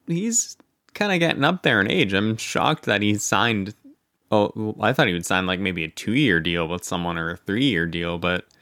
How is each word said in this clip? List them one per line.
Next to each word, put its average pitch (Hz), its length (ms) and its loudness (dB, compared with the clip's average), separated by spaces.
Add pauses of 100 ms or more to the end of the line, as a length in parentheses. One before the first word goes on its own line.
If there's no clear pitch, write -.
he's 214 500 -2 (380)
kinda 202 240 0
getting 165 240 2
up 175 220 2
there 117 160 4
in 101 100 2
age. 139 220 2
I'm 107 240 2
shocked - 480 -2
that 104 180 2
he 104 140 4
signed, 104 580 0 (560)
oh, 107 240 2
well, 107 260 -6
I 107 120 2
thought 135 160 2
he 90 40 0
would 87 140 -4
sign, 92 200 0
like, 92 120 -2
maybe 92 240 -4
a 80 60 -6
two-year 107 500 2
deal 85 300 0
with 87 160 -6
someone 87 340 -4
or 82 120 -4
a 87 60 -8
three-year 101 500 0
deal, 85 320 -4
but, 90 280 -2 (160)